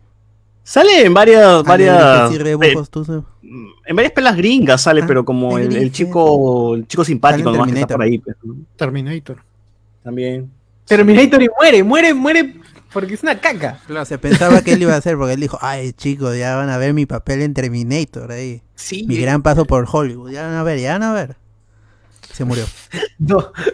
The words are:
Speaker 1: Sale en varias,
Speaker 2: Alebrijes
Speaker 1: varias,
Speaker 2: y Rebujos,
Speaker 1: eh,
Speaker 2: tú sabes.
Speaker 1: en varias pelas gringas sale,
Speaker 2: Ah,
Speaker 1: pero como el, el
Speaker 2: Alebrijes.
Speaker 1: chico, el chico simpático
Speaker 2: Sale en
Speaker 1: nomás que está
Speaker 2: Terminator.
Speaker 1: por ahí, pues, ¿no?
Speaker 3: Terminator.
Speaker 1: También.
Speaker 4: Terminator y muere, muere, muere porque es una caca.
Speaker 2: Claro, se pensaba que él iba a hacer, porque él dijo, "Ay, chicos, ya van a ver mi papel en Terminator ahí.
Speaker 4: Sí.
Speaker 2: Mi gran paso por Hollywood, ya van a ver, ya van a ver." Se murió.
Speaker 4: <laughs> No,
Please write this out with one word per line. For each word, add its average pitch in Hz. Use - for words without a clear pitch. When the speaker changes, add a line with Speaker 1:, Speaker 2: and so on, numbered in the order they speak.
Speaker 1:
Sale 349
en 175
varias, 220
Speaker 2:
Alebrijes 165
Speaker 1:
varias, 170
Speaker 2:
y 156
Rebujos, 151
Speaker 1:
eh, -
Speaker 2:
tú 156
sabes. 156
Speaker 1:
en 165
varias 240
pelas 254
gringas 175
sale, 156
Speaker 2:
Ah, -
Speaker 1:
pero 127
como 123
el, 123
el 123
Speaker 2:
Alebrijes. 131
Speaker 1:
chico, 143
el 113
chico 170
simpático 143
Speaker 2:
Sale 117
en -
Speaker 1:
nomás 123
que 131
está 135
Speaker 2:
Terminator. -
Speaker 1:
por 120
ahí, 117
pues, 113
¿no? 127
Speaker 3:
Terminator. 139
Speaker 1:
También. 127
Speaker 4:
Terminator 214
y 233
muere, 269
muere, 311
muere 285
porque 190
es 214
una 294
caca. 151
Speaker 2:
Claro, 151
se 143
pensaba 170
que -
él 180
iba 165
a -
hacer, 160
porque 131
él 135
dijo, 143
"Ay, 131
chicos, 139
ya 123
van 139
a 131
ver 139
mi 147
papel 139
en 147
Terminator 123
ahí. 120
Speaker 4:
Sí. 202
Speaker 2:
Mi 120
gran 135
paso 151
por 127
Hollywood, 127
ya 147
van 165
a 160
ver, 156
ya 131
van 202
a 220
ver." 135
Se 135
murió. 117
Speaker 4:
<laughs> -
No, 165